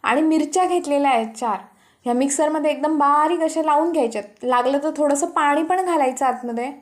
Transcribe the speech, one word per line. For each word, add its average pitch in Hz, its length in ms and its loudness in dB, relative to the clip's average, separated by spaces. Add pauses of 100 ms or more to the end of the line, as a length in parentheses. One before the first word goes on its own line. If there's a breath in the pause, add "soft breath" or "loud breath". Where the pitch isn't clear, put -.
आणि 262 180 2
मिरच्या 320 440 2
घेतलेल्या 285 460 0
आहेत 226 240 0
चार. 220 220 -4 (460 soft breath)
ह्या 240 100 -2
मिक्सरमध्ये 302 580 0
एकदम 294 260 -2
बारीक 302 420 2
अशा 320 240 -2
लावून 311 280 2
घ्यायच्यात. 233 320 -2 (200)
लागलं 247 400 2
तर 311 140 -2
थोडंसं 294 300 0
पाणी 302 360 0
पण 370 220 0
घालायचं 277 400 0
आतमध्ये. 247 560 -4